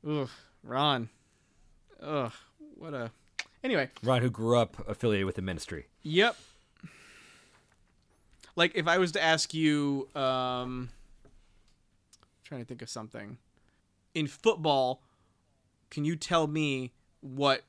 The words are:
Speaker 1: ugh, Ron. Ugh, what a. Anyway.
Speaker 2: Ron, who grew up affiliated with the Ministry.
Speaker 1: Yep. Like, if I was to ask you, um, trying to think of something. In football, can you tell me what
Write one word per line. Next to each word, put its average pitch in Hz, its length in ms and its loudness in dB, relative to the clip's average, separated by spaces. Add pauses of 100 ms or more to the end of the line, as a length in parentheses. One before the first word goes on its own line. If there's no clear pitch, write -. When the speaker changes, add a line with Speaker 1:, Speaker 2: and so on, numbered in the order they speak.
Speaker 1:
ugh, 147 220 -2 (320)
Ron. 127 480 0 (920)
Ugh, 139 320 -4 (420)
what 160 180 -14
a. 117 180 -8 (520)
Anyway. 185 260 0 (140)
Speaker 2:
Ron, 123 180 2
who 127 80 2
grew 113 300 2
up - 180 0 (100)
affiliated 104 380 0
with 95 100 -2
the 95 60 -6
Ministry. 87 460 -8 (160)
Speaker 1:
Yep. 185 320 2 (2250)
Like, 175 200 2
if 170 120 0
I 170 100 6
was 180 160 2
to 180 100 0
ask 160 300 2
you, 147 640 2
um, 127 760 -2 (1500)
trying 131 180 -12
to 117 40 -10
think 123 160 -12
of 113 80 -14
something. 110 480 -12 (760)
In 156 140 -2
football, 143 760 2 (880)
can 147 160 -4
you 165 100 0
tell 160 320 2
me 143 440 -2 (300)
what 139 480 0